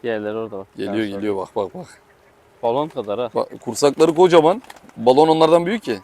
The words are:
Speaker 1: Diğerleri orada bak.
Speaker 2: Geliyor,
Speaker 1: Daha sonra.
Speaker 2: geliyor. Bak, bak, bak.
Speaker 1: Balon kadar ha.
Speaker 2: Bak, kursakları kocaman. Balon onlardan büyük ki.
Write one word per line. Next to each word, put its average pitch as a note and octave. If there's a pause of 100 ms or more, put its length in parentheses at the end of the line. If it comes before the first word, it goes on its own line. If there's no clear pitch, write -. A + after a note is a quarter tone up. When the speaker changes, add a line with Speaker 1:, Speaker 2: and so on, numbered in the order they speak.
Speaker 1:
Diğerleri G#2+
orada A2
bak. G2
Speaker 2:
Geliyor, G2+
Speaker 1:
Daha A2
sonra. G2+
Speaker 2:
geliyor. G2+
Bak, F#2
bak, G2
bak. - (640)
Speaker 1:
Balon C3
kadar G#2
ha. A#2+
Speaker 2:
Bak, -
kursakları D3
kocaman. F3 (360)
Balon C3
onlardan D#3+
büyük G#3+
ki. G#2+